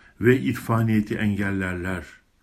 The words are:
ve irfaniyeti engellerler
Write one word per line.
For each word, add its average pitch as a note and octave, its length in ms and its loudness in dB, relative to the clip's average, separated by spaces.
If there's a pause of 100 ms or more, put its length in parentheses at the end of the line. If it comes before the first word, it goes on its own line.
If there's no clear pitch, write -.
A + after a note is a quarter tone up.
(220)
ve B2 180 6
irfaniyeti A2+ 760 0
engellerler F#2+ 880 -2 (380)